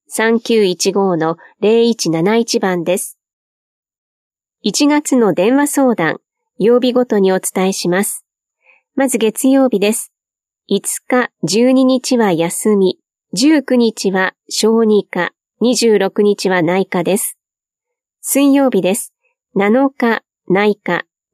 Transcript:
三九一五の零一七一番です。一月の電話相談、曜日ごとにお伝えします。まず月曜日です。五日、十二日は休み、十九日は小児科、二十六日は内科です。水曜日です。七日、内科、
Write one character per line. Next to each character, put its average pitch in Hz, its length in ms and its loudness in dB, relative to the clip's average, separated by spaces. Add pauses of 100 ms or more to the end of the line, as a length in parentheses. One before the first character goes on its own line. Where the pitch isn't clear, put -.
三 226 360 -2
九 220 240 2
一 185 260 -2
五 190 240 0
の 160 220 -2 (240)
零 233 240 2
一 226 240 -2
七 165 260 0
一 233 240 -2
番 185 240 -2
で 180 140 -2
す。 - 200 -12 (1400)
一 214 240 -2
月 294 300 0
の 220 180 2
電 208 220 2
話 285 120 0
相 262 280 0
談、 156 240 -2 (380)
曜 240 240 2
日 254 100 0
ご 247 140 2
と 220 140 -2
に 190 120 2
お 185 80 0
伝 190 300 -4
え - 20 -2
し - 160 -6
ま 180 160 0
す。 - 220 -12 (680)
ま 269 120 0
ず 247 100 -4
月 220 300 -2
曜 262 220 4
日 208 100 -2
で 202 140 0
す。 - 180 -10 (560)
五 - 400 -4
日、 254 240 -2 (160)
十 233 240 2
二 262 140 4
日 254 320 0
は 208 160 2
休 175 420 -2
み、 190 240 0 (320)
十 277 320 2
九 254 140 -2
日 226 340 0
は 190 220 -2 (160)
小 226 340 0
児 214 260 2
科、 175 220 -6 (300)
二 240 120 2
十 220 240 2
六 196 240 -2
日 202 280 0
は 185 120 0
内 180 240 0
科 175 200 -4
で 180 100 0
す。 - 220 -6 (840)
水 277 340 0
曜 277 160 2
日 214 120 -2
で 185 140 0
す。 - 180 -12 (420)
七 226 340 2
日、 233 320 -2 (280)
内 202 260 2
科、 - 300 -6 (280)